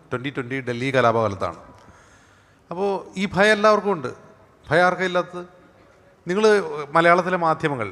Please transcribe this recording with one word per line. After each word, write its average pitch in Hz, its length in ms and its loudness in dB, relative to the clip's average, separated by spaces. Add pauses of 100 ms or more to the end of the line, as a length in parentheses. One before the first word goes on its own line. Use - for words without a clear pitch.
(120)
ട്വൻ്റി 127 180 -6
ട്വൻ്റി 131 320 -6
ഡൽഹി 123 340 -4
കലാപകാലത്താണ്. 110 640 2 (1120)
അപ്പോൾ 190 340 -4 (120)
ഈ 190 160 -4
ഭയം 208 180 4
എല്ലാവർക്കും 208 400 2
ഉണ്ട്. 131 200 -6 (580)
ഭയം 170 160 4
ആർക്കാ 180 200 0
ഇല്ലാത്തത്? 175 400 -4 (840)
നിങ്ങൾ 196 180 0 (460)
മലയാളത്തിലെ 170 460 4
മാധ്യമങ്ങൾ, 156 540 -2